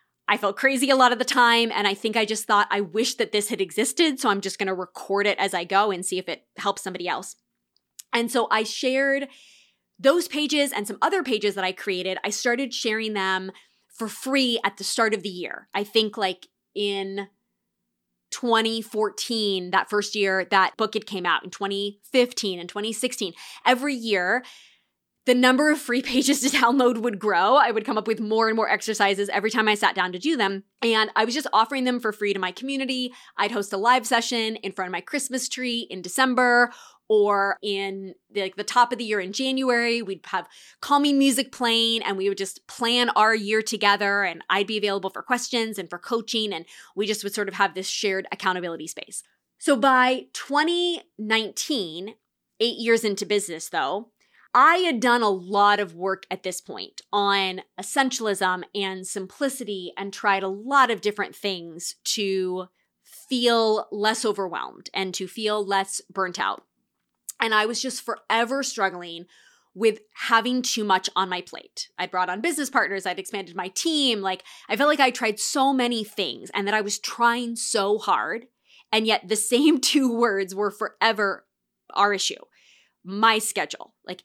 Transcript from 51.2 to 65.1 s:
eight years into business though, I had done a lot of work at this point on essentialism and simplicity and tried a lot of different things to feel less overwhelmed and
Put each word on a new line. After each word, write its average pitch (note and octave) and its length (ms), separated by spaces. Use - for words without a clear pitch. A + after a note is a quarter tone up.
eight A#3 200
years A3+ 260
into G3+ 220
business F3 420
though, E3+ 400
I D4+ 220
had F4 220
done A#3+ 220
a A3 80
lot G3+ 520
of F3 140
work F#3 360
at F#3 120
this F#3 200
point - 400
on G3 480
essentialism G3+ 840
and F#3+ 320
simplicity G3+ 920
and G3 120
tried G3 320
a F#3+ 60
lot A#3+ 420
of G#3+ 120
different G#3 340
things E3+ 680
to F#3 640
feel A#3 880
less G#3+ 320
overwhelmed G3 720
and F#3+ 180